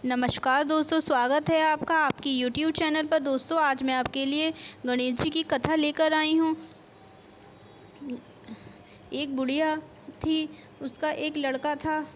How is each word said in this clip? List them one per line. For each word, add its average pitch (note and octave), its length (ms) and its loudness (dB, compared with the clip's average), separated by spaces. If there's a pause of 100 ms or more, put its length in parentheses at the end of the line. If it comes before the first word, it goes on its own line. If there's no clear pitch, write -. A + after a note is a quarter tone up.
नमस्कार B3+ 580 2
दोस्तों, D#4 360 2
स्वागत C#4+ 500 2
है D#4+ 120 4
आपका D#4 340 2
आपकी C4+ 500 2
YouTube D4+ 340 0
चैनल D#4 260 0
पर। D#4 140 2
दोस्तों, C#4 400 0
आज C4+ 240 2
मैं C4 100 0
आपके C4 320 -2
लिए D4+ 280 0 (320)
गणेश B3 300 0
जी D#4 140 -2
की D#4+ 140 -2
कथा D4 320 0
लेकर D#4 380 2
आई D#4 220 2
हूँ। D#4+ 220 4 (2500)
एक C#4 220 -4
बुढ़िया D4 420 0 (320)
थी, D#4 400 -2 (320)
उसका C#4+ 300 -4
एक D4+ 260 -4
लड़का C#4 380 -2
था। D#4 400 -4